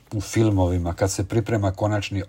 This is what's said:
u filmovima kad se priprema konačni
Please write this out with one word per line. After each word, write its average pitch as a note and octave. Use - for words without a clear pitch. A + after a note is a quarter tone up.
u G#2
filmovima F2+
kad F#2+
se F#2+
priprema G#2+
konačni G2+